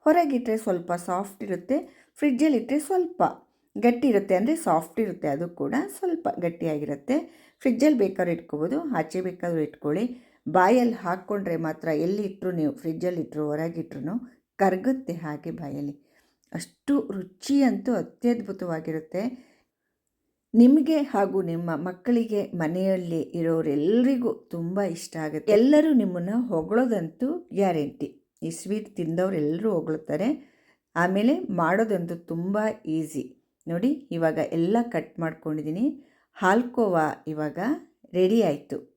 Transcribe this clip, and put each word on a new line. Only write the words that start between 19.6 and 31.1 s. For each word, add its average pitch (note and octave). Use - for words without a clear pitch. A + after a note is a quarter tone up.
ನಿಮಗೆ C#4
ಹಾಗೂ G3
ನಿಮ್ಮ E3+
ಮಕ್ಕಳಿಗೆ, G#3
ಮನೆಯಲ್ಲಿ F3
ಇರೋರೆಲ್ರಿಗೂ E3+
ತುಂಬ E3+
ಇಷ್ಟ -
ಆಗುತ್ತೆ. D#3
ಎಲ್ಲರೂ D4
ನಿಮ್ಮನ್ನ F#3+
ಹೊಗಳೋದಂತೂ G3+
ಗ್ಯಾರಂಟಿ. D#3+
ಈ D#3+
ಸ್ವೀಟ್ G#3
ತಿಂದವ್ರು F3+
ಎಲ್ಲರೂ E3
ಹೊಗಳ್ತಾರೆ. D#3
ಆಮೇಲೆ F#3+